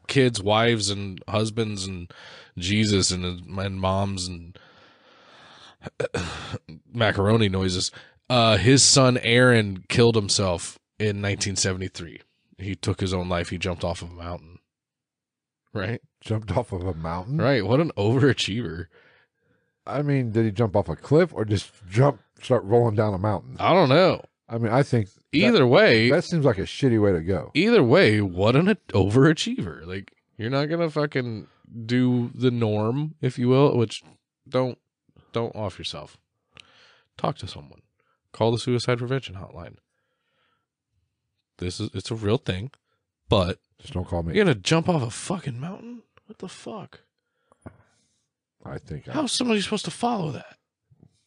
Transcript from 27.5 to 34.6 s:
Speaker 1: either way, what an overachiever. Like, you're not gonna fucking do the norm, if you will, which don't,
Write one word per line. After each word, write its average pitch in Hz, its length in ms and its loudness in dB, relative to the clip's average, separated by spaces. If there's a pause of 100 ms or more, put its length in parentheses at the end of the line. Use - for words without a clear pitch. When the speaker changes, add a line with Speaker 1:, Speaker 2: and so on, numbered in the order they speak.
Speaker 1:
either 208 280 4
way, 120 380 6
what 101 360 2
an 190 200 2 (140)
overachiever. 104 960 2
Like, 95 260 -10 (240)
you're 110 140 -6
not 139 160 -2
gonna 165 240 -2
fucking 131 560 -4 (400)
do 123 480 2
the 123 160 0
norm, 117 720 -2
if 127 160 -2
you 123 100 0
will, 131 280 6
which 113 260 -2 (460)
don't, 127 300 -2 (540)